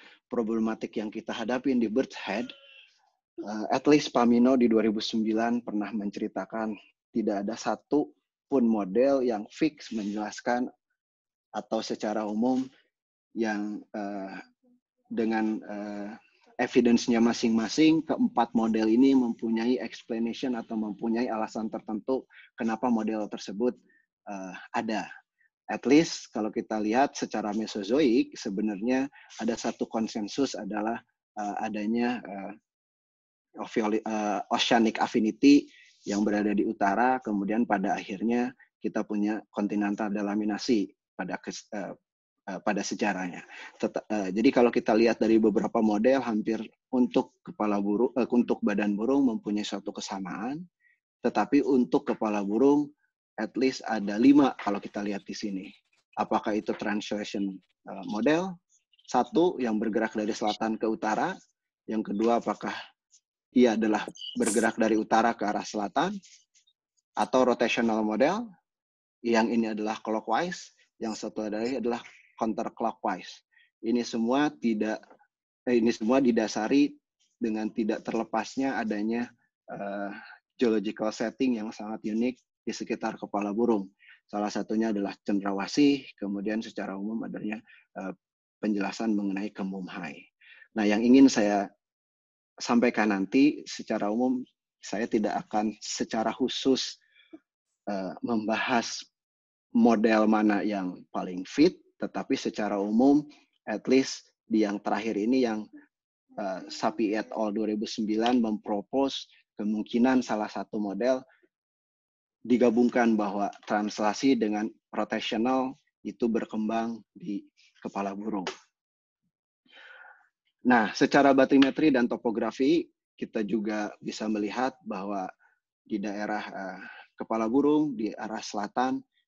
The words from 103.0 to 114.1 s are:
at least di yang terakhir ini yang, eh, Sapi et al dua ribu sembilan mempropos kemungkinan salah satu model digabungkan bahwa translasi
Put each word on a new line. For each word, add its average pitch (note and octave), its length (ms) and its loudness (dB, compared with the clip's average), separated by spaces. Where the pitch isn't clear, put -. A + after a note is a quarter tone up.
at G#2+ 240 -6
least C3 400 2
di A2 160 2
yang G2+ 160 0
terakhir G#2 400 -2
ini B2+ 240 2
yang, G#2+ 240 -2
eh, F#2+ 220 -6
Sapi A2 480 -2
et G#2 160 -4
al A2 160 -2
dua G#2+ 220 -2
ribu G#2 160 -2
sembilan A2+ 500 0
mempropos A2+ 880 -2
kemungkinan A#2 640 2
salah G#2+ 260 -4
satu G#2 300 -8
model G#2+ 420 0
digabungkan A#2+ 720 4
bahwa G2+ 340 0
translasi G#2+ 720 0